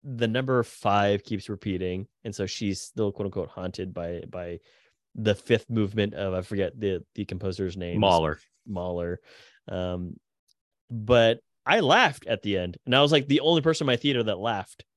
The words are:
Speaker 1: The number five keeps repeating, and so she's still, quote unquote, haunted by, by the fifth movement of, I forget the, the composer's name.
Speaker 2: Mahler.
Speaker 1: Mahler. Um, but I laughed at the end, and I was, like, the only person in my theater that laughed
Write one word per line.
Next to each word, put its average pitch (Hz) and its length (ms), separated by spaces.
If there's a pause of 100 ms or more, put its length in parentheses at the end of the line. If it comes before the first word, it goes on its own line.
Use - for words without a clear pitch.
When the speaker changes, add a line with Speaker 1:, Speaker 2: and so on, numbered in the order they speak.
Speaker 1:
The 120 240
number 127 340
five 101 640
keeps 101 240
repeating, 92 580 (180)
and 107 100
so 98 120
she's 98 340
still, 104 320
quote 101 140
unquote, 95 240
haunted 92 420
by, 85 360
by 87 320 (560)
the 107 180
fifth - 340
movement 107 460
of, 92 200
I 92 80
forget 95 360
the, 95 260 (100)
the 104 100
composer's 95 520
name. 87 240
Speaker 2:
Mahler. 90 380 (280)
Speaker 1:
Mahler. 90 540 (480)
Um, 90 500 (720)
but 117 500 (260)
I 196 140
laughed 156 460
at 107 160
the 101 160
end, 87 280
and 123 80
I 139 80
was, 147 100
like, 143 160
the 139 120
only 160 200
person 156 240
in 135 40
my 123 80
theater 131 280
that 101 140
laughed 104 460 (120)